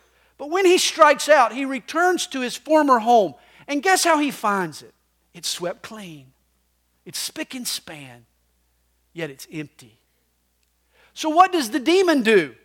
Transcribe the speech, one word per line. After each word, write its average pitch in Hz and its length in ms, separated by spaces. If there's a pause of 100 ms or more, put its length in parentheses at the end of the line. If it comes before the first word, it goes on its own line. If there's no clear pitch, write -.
(360)
But 294 140
when 370 160
he 359 100
strikes 302 520
out, 262 240
he 269 120
returns 320 640
to 262 120
his 247 160
former 294 420
home. 214 360 (320)
And 285 160
guess 370 220
how 330 140
he 294 120
finds 190 520
it? - 120 (380)
It's 170 160
swept 180 340
clean. 165 500 (720)
It's - 140
spick - 360
and 247 120
span, 131 600 (880)
yet 165 160
it's 135 200
empty. 143 480 (1160)
So 320 160
what 359 220
does 277 180
the 277 100
demon 330 420
do? 196 320 (100)